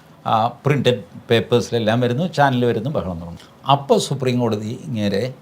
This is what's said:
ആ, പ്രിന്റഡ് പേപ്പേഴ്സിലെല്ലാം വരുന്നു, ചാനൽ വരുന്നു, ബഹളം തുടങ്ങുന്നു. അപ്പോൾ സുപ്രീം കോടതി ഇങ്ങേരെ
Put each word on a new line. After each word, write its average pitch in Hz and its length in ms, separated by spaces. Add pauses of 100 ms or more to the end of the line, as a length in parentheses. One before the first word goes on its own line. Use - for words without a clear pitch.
(260)
ആ, 113 200
പ്രിന്റഡ് - 560 (280)
പേപ്പേഴ്സിലെല്ലാം 117 680
വരുന്നു, 127 320
ചാനൽ 131 320
വരുന്നു, 113 260
ബഹളം 98 160
തുടങ്ങുന്നു. 85 640
അപ്പോൾ 196 280
സുപ്രീം 127 400
കോടതി 110 460
ഇങ്ങേരെ 110 580